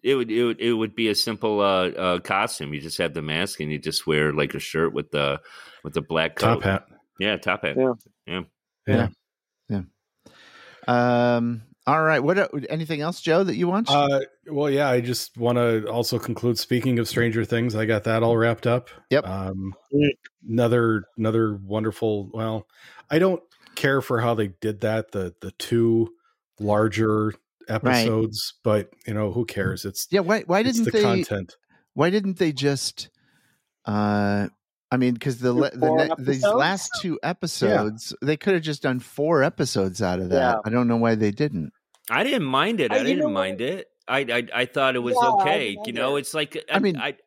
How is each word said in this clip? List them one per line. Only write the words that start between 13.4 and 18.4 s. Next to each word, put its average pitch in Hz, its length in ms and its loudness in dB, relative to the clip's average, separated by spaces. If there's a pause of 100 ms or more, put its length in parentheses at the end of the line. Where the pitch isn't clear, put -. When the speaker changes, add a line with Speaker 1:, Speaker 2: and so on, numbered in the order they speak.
Speaker 4:
that 180 140 0
you 175 100 0
want? 196 240 0
Speaker 2:
Uh, 139 300 4 (260)
well, 147 240 -2
yeah, 139 180 2
I 127 120 4
just 120 360 -6
wanna 120 540 2
also 117 300 -2
conclude, 117 400 -2
speaking 123 400 0
of 113 80 -2
Stranger 117 360 0
Things, 117 300 -2
I 110 120 -2
got 107 180 0
that 113 180 2
all 117 140 4
wrapped 113 320 2